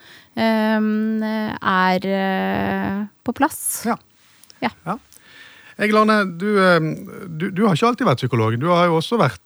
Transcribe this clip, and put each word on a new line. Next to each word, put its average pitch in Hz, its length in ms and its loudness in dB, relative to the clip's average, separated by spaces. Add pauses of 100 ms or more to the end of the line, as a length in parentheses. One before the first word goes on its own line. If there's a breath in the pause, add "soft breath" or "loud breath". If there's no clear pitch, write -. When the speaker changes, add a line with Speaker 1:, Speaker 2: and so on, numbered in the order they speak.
(360 loud breath)
Speaker 1:
ehm, 220 840 0 (400)
er, 185 460 2
eh, 196 960 -2 (180)
på 240 120 -4
plass. - 500 -4
Speaker 2:
Ja. 226 100 0 (640 soft breath)
Speaker 1:
Ja. 247 80 -2 (160)
Speaker 2:
Ja. 185 120 -6 (800 loud breath)
Egil 214 200 0
Arne, 214 280 4 (120)
du, 202 220 0
eh, 180 200 6 (580)
du, 190 140 -4
du 196 140 0
har 196 100 4
ikke 233 120 2
alltid 247 200 0
vært 131 100 2
psykolog. 113 420 0
Du 151 80 -2
har 175 200 4
jo 165 120 2
også 233 180 -2
vært, 151 280 2